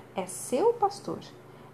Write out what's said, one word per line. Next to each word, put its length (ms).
é 80
seu 480
pastor, 480